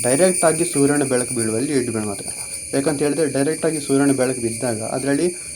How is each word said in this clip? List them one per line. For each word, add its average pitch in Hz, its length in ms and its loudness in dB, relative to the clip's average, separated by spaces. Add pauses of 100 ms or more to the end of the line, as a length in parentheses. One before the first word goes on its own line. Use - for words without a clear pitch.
ಡೈರೆಕ್ಟಾಗಿ 160 600 4
ಸೂರ್ಯನ 139 380 2
ಬೆಳಕು 127 320 0
ಬೀಳುವಲ್ಲಿ 117 380 0
ಇಡಬೇಡಿ 117 320 0
ಮಾತ್ರ. 101 200 -6 (480)
ಯಾಕಂತ 139 280 0
ಹೇಳಿದ್ರೆ 147 260 0
ಡೈರೆಕ್ಟಾಗಿ 156 520 0
ಸೂರ್ಯನ 139 320 4
ಬೆಳಕು 127 300 0
ಬಿದ್ದಾಗ 113 400 -2
ಅದರಲ್ಲಿ, 143 540 0 (200)